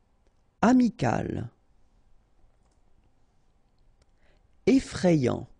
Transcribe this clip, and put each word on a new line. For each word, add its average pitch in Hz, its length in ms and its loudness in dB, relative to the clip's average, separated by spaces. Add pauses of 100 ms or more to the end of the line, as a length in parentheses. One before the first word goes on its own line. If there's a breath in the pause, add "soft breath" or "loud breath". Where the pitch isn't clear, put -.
(600)
Amical. 190 880 0 (3250)
Effrayant. 151 800 0 (120)